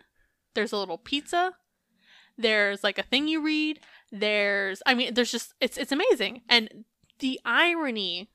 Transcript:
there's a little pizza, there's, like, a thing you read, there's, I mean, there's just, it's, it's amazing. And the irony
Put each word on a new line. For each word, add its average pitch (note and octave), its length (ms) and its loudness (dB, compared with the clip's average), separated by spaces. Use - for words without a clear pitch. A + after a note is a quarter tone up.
there's A3 180 -2
a G#3 60 -2
little F#3 200 -4
pizza, F4 540 -2
there's, G#3 460 0
like, G3+ 160 0
a G3 60 -2
thing C#4 240 0
you D#4 120 0
read, D4+ 380 0
there's, G3+ 760 0
I B3+ 100 4
mean, A#3+ 200 0
there's G#3+ 160 2
just, - 300 -6
it's, - 180 -2
it's C4+ 140 -4
amazing. C4+ 560 0
And A3+ 360 0
the C4 240 -2
irony A#3 920 0